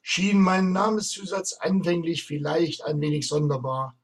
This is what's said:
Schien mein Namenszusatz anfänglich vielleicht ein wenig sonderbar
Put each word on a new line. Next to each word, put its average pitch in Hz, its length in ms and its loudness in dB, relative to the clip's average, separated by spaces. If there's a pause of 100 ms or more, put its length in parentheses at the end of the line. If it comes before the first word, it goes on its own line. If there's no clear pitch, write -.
Schien 196 340 2
mein 185 320 4
Namenszusatz 196 800 -2
anfänglich 175 720 0
vielleicht 151 600 -2
ein 151 160 -2
wenig 151 280 -2
sonderbar 131 760 -2